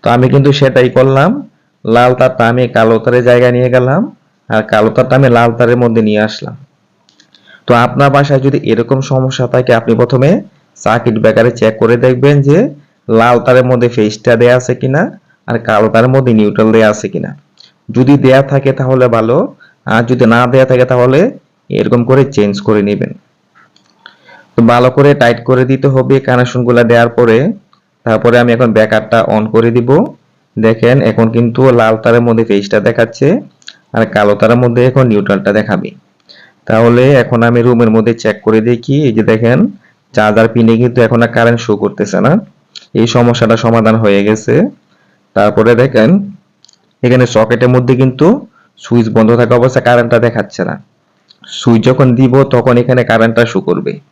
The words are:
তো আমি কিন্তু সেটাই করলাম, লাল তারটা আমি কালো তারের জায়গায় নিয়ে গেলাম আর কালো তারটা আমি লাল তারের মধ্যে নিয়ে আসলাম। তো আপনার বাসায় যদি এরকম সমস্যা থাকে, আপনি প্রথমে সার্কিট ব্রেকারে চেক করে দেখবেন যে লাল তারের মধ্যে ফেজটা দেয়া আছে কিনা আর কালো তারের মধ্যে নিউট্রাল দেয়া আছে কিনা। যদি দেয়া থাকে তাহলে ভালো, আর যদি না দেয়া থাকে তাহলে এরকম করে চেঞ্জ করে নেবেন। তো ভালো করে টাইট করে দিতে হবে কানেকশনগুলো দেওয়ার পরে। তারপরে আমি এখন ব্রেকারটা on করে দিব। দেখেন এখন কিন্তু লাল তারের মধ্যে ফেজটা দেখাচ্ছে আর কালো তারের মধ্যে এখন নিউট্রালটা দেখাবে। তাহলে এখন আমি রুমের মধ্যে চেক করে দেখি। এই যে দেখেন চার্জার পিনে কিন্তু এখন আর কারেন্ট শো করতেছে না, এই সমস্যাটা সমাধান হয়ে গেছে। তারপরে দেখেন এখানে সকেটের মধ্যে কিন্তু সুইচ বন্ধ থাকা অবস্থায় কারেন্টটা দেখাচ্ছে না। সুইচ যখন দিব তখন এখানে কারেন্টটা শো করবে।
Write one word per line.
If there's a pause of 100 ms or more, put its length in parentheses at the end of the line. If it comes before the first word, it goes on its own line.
তো
আমি
কিন্তু
সেটাই
করলাম, (540)
লাল
তারটা
আমি (140)
কালো
তারের
জায়গায়
নিয়ে
গেলাম (540)
আর (100)
কালো
তারটা
আমি
লাল
তারের
মধ্যে
নিয়ে
আসলাম। (1080)
তো (140)
আপনার
বাসায়
যদি (140)
এরকম (120)
সমস্যা
থাকে, (100)
আপনি
প্রথমে (540)
সার্কিট
ব্রেকারে (100)
চেক
করে (100)
দেখবেন (100)
যে (600)
লাল (100)
তারের
মধ্যে
ফেজটা
দেয়া
আছে
কিনা (460)
আর (120)
কালো
তারের
মধ্যে
নিউট্রাল
দেয়া
আছে
কিনা। (680)
যদি (100)
দেয়া (100)
থাকে (100)
তাহলে (100)
ভালো, (580)
আর
যদি (100)
না (120)
দেয়া
থাকে
তাহলে (580)
এরকম
করে (140)
চেঞ্জ (120)
করে
নেবেন। (1400)
তো (120)
ভালো
করে (120)
টাইট (100)
করে
দিতে
হবে (100)
কানেকশনগুলো
দেওয়ার
পরে। (720)
তারপরে
আমি
এখন
ব্রেকারটা (160)
on (100)
করে
দিব। (680)
দেখেন (140)
এখন (100)
কিন্তু (200)
লাল (100)
তারের
মধ্যে
ফেজটা (100)
দেখাচ্ছে (720)
আর (120)
কালো
তারের
মধ্যে
এখন
নিউট্রালটা
দেখাবে। (800)
তাহলে (180)
এখন (100)
আমি
রুমের
মধ্যে (100)
চেক (100)
করে
দেখি। (120)
এই
যে (100)
দেখেন (560)
চার্জার
পিনে
কিন্তু
এখন
আর
কারেন্ট
শো (100)
করতেছে
না, (680)
এই
সমস্যাটা
সমাধান
হয়ে
গেছে। (840)
তারপরে (100)
দেখেন (920)
এখানে (100)
সকেটের
মধ্যে
কিন্তু (580)
সুইচ (100)
বন্ধ (100)
থাকা
অবস্থায়
কারেন্টটা
দেখাচ্ছে
না। (840)
সুইচ
যখন (120)
দিব (200)
তখন
এখানে
কারেন্টটা (100)
শো (100)
করবে। (200)